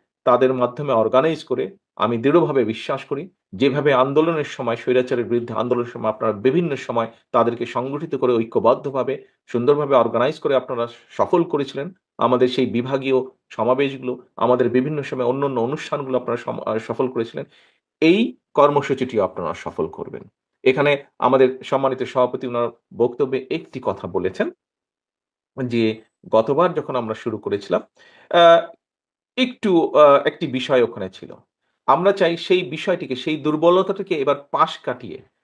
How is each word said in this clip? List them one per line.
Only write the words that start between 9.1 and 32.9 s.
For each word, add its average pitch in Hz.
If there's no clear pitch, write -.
সুন্দরভাবে 139
অর্গানাইজ 117
করে 143
আপনারা 127
সফল 170
করেছিলেন, 143
আমাদের 123
সেই 127
বিভাগীয় 131
সমাবেশগুলো, 131
আমাদের 123
বিভিন্ন 135
সময় 127
অন্য 135
অন্য 135
অনুষ্ঠানগুলো 135
আপনারা 120
সম-, 117
আহ, 110
সফল 120
করেছিলেন, 123
এই 170
কর্মসূচিটিও 135
আপনারা 85
সফল 82
করবেন। -
এখানে 139
আমাদের 131
সম্মানিত 135
সভাপতি 127
ওনার 120
বক্তব্যে 123
একটি 160
কথা -
বলেছেন 92
যে, 120
গতবার 139
যখন 147
আমরা 110
শুরু 107
করেছিলাম, 101
আহ, 170
একটু, 247
আহ, 143
একটি -
বিষয় 127
ওখানে 107
ছিল। -
আমরা 170
চাই 180
সেই 180
বিষয়টিকে, 170